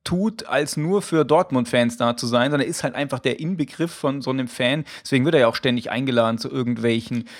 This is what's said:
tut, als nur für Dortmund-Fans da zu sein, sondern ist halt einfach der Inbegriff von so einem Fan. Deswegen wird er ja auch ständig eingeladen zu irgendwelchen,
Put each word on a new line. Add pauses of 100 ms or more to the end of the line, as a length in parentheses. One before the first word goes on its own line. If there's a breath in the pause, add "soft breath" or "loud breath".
tut,
als
nur
für
Dortmund-Fans
da
zu
sein,
sondern
ist
halt
einfach
der
Inbegriff
von
so
einem
Fan. (200 loud breath)
Deswegen
wird
er
ja
auch
ständig
eingeladen
zu
irgendwelchen, (100)